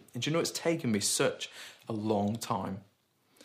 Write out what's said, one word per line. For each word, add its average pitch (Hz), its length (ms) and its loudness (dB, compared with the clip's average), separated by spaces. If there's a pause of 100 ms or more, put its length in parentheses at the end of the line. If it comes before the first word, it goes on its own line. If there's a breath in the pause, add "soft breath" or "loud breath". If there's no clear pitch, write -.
(140)
And 120 100 -6
do 147 60 0
you 151 40 2
know, 165 60 4
it's 123 120 0
taken 160 400 0
me 101 100 4
such - 480 0 (400 loud breath)
a 120 40 -2
long 107 440 2
time, 98 440 -4 (640 soft breath)